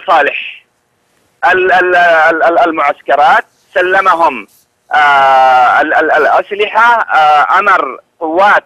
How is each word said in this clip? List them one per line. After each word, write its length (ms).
صالح 560
ال-، 200
ال-، 240
ال-، 480
ال-، 160
المعسكرات، 880
سلمهم، 720
آه، 880
ال-، 120
ال-، 180
الأسلحة، 920
آه، 580
أمر 400
قوات 460